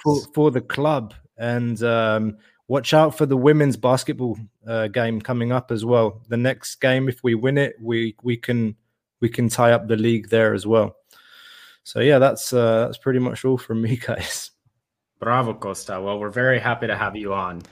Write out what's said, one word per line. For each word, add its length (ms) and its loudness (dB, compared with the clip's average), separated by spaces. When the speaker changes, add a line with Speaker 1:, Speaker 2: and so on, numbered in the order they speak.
Speaker 1:
for, 300 0
for 180 4
the 100 -2
club. 520 -2
And, 460 -4
um, 540 0
watch 240 -2
out 240 4
for 80 2
the 120 0
women's 400 4
basketball, 600 -2
uh, 200 -2
game 340 -2
coming 300 -2
up 200 -2
as 140 -4
well. 440 2
The 80 -2
next 380 -2
game, 340 2
if 140 -8
we 120 2
win 220 0
it, 240 0
we, 420 -4
we 140 0
can, 380 -2
we 80 2
can 200 -2
tie 240 4
up 140 0
the 100 2
league 320 0
there 240 4
as 140 -6
well. 280 2
So 180 -8
yeah, 180 6
that's, 340 2
uh, 320 2
that's 120 -10
pretty 220 -2
much 260 -4
all 120 2
from 240 -6
me, 160 -2
<laughs> 80 -12
guys. 460 -8
Speaker 2:
Bravo, 340 0
Costa. 480 -10
Well, 180 -4
we're 100 -6
very 300 0
happy 280 -2
to 100 -2
have 180 -4
you 180 -6
on. 280 -6